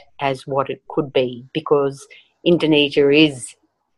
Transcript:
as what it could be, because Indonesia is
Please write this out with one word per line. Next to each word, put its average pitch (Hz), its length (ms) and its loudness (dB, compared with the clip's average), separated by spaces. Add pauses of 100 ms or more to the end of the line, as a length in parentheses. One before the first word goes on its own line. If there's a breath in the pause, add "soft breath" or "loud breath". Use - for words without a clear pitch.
(200)
as 135 280 -6
what 139 220 -4
it 117 180 -14
could 143 240 -6
be, 127 400 -2
because 143 560 -2 (360 soft breath)
Indonesia 147 640 2
is 143 440 2 (440)